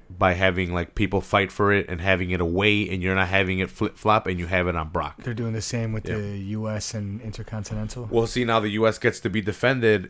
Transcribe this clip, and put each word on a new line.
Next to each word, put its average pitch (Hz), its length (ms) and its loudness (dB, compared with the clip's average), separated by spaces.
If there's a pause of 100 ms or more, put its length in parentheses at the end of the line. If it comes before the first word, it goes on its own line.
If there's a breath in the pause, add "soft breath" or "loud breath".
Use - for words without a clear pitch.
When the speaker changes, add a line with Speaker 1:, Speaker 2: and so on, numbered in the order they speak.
(160)
Speaker 1:
by 92 180 4
having, 90 380 2
like, 87 220 -4
people 98 260 0
fight 98 300 0
for 101 220 2
it 101 160 2
and 85 120 -6
having 92 300 2
it 90 100 0
away, 98 480 2
and 92 140 -4
you're 95 140 0
not 95 120 2
having 95 300 0
it 92 100 -2
flip-flop, 107 600 0
and 92 100 -2
you 87 80 -4
have 90 220 0
it 87 80 0
on 80 140 -4
Brock. 80 340 -6
Speaker 2:
They're 120 100 -6
doing 113 200 -4
the 107 80 -4
same 113 300 -4
with 107 160 -6
Speaker 1:
Yeah. 110 100 -2
Speaker 2:
the 101 200 -6
U 107 300 -6
S 107 260 -6
and 104 260 -6
Intercontinental. 110 920 -8
Speaker 1:
Well, 113 180 4
see, 123 160 0
now 113 160 4
the 107 100 0
U 107 160 2
S 110 120 2
gets 113 220 0
to 104 100 -2
be 104 100 0
defended, 107 680 2